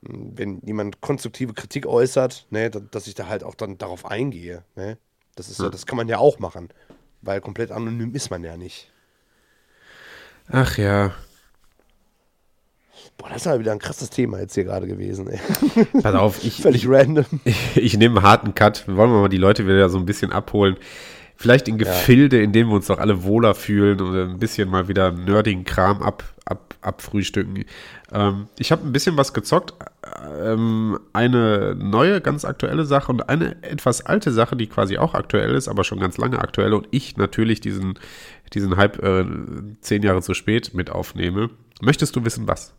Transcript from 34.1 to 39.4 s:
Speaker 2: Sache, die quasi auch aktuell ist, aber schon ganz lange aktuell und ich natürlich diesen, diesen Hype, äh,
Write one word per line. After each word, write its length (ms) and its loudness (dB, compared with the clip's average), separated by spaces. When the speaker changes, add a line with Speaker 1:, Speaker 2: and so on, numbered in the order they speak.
Speaker 2:
Sache, 240 2
die 120 -4
quasi 280 -2
auch 180 0
aktuell 400 0
ist, 140 -2
aber 160 -2
schon 160 -6
ganz 180 -4
lange 200 -2
aktuell 340 0
und 200 0
ich 240 -4
natürlich 440 0
diesen, 380 -6
diesen 240 -2
Hype, 260 2
äh, 220 2